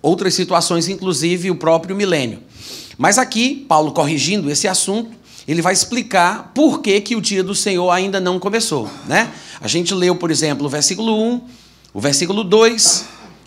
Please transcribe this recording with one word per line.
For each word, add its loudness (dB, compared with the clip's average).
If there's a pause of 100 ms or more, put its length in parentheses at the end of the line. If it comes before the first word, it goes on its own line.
outras 0
situações, 0
inclusive -2
o 0
próprio 0
milênio. -2 (560)
Mas 4
aqui, 0
Paulo 2
corrigindo 0
esse 0
assunto, -2 (360)
ele 0
vai 2
explicar 0
por 4
que 2
que -4
o -2
dia 0
do -4
Senhor 0
ainda 0
não 0
começou, -2 (180)
né? 2 (300)
A -6
gente 0
leu, 2
por -2
exemplo, 0
o -4
versículo 0
um, 0 (520)
o -6
versículo 0
dois, 4 (420)